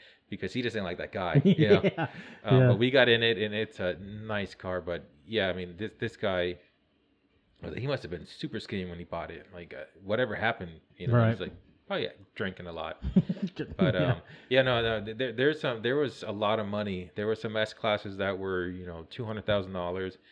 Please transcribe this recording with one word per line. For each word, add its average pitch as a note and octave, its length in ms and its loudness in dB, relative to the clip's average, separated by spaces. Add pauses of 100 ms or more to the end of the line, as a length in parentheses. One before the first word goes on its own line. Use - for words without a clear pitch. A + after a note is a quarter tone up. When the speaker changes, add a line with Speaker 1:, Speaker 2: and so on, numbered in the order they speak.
(280)
Speaker 1:
because F#2+ 240 -6
he B2 100 -2
just A#2 120 -2
didn't G2+ 120 -2
like E2+ 120 -6
that D2+ 120 -8
guy, F#2+ 340 2
you F#3+ 240 6
know. - 140 8
Speaker 2:
<laughs> G3 140 4
Yeah. E3 100 -2 (380)
Speaker 1:
Um, C3 160 6
Speaker 2:
Yeah. B2+ 80 8
Speaker 1:
but A#2+ 100 6
we B2 140 4
got B2+ 160 8
in A#2 160 6
it, A2+ 140 4
and G#2+ 140 -2
it's G#2+ 280 -4
a F2+ 140 0
nice G#2 600 -6
car. F2+ 260 -4
But E2+ 220 -6 (240)
yeah, G2+ 220 0
I F2+ 40 0
mean, F2+ 240 -6
this, G#2 220 -6
this A2+ 180 -6
guy, F2+ 420 0 (1200)
he B2 120 -4
must D3+ 160 -2
have - 80 -12
been E2 140 -10
super - 340 -8
skinny G2 280 -6
when F2 100 -10
he F2 60 -12
bought E2 280 -8
it. - 200 -16
Like, F2 220 -14
uh, D2+ 100 -12 (200)
whatever G#2+ 320 0
happened, F2+ 440 -2 (160)
you F2+ 120 -6
know, A#2 80 4
Speaker 2:
Right. A2+ 140 8
Speaker 1:
he's A2+ 100 -2
like, D#2+ 120 -4 (380)
"Oh G3 60 -2
yeah, D3+ 140 -4 (260)
drinking F#2 320 -6
a E2+ 40 -10
lot." D#2+ 360 -8
Speaker 2:
<laughs> - 40 -4 (640)
Speaker 1:
But, - 180 2
Speaker 2:
Yeah. B2+ 180 2
Speaker 1:
um, - 100 -4 (260)
yeah, C3 140 6
no, B2+ 200 2
no, A2+ 220 0
th-, A2 140 -8
there, B2+ 140 -2
there's C#3+ 280 2
some, A#2+ 220 -2
there B2 140 2
was C#3+ 260 -2
a F#2+ 100 -6
lot G#2 280 2
of G#2 60 -2
money. G2+ 500 -4
There G#2 100 -2
were A2 80 0
some A2 220 -6
S G#2+ 180 0
classes G#2 440 -2
that G2 200 0
were, F#2+ 300 -2
you F2+ 180 -8
know, E2+ 240 -10
two - 140 -8
hundred G#2+ 200 -6
thousand G2 280 0
dollars. F#2 460 -4 (140)